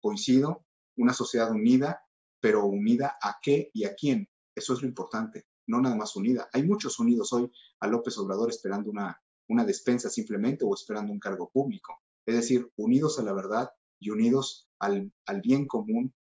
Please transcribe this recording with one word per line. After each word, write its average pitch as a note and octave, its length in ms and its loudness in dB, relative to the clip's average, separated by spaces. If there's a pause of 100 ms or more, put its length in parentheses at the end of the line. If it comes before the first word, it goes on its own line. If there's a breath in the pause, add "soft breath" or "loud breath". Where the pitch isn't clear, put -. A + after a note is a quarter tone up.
Coincido, C3 640 0 (300)
una B2 160 4
sociedad A2+ 400 0
unida, B2+ 520 2 (360)
pero G#2+ 260 4
¿unida G#2+ 560 2
a G#2 180 -4
qué C#3+ 320 0
y - 120 -4
a G2 100 -4
quién? B2 340 0 (280)
Eso - 180 -2
es B2+ 80 -6
lo C3+ 60 -2
importante, A2+ 580 -8 (200)
no A#2 140 0
nada B2+ 140 2
más G#2+ 220 -4
unida. A2+ 360 0
Hay C3+ 120 0
muchos G3 340 0
unidos A#2 340 2
hoy A#2+ 180 0 (300 soft breath)
a G#2 60 -4
López A#2 320 -2
Obrador G2+ 320 -2
esperando G#2 400 -6
una, G#2 320 -8 (260)
una A#2 160 2
despensa A#2 460 0
simplemente A2 540 -2
o G2+ 100 2
esperando G#2 380 -6
un G2+ 80 -6
cargo F#2+ 300 -6
público. C3 520 -4 (240)
Es A2+ 80 0
decir, A#2+ 420 0
unidos C3 440 2
a - 20 -2
la G#2 100 -2
verdad G2+ 380 -2 (300)
y G#2 100 -6
unidos A#2 580 0 (120)
al, G2+ 320 -2 (140)
al G2 140 -4
bien C3+ 280 2
común A2+ 440 -2 (100)